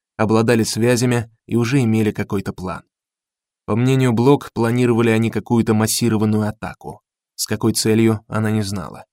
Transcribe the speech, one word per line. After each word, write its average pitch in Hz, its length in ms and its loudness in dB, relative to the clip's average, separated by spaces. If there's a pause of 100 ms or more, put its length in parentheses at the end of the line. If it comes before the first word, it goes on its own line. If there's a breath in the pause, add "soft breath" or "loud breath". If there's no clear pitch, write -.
(160)
обладали 110 460 2
связями 120 680 0 (200)
и 107 80 -2
уже 120 260 0
имели 110 300 2
какой-то 98 400 -6
план. 90 320 -12 (800)
По 107 80 -4
мнению 127 380 2
Блок, 131 420 2
планировали 117 560 2
они 110 200 2
какую-то 113 440 0
массированную 107 760 0
атаку. - 520 -12 (340)
С - 140 -8
какой 110 240 0
целью, 110 560 2
она 107 240 -4
не 107 100 -2
знала. 98 500 -10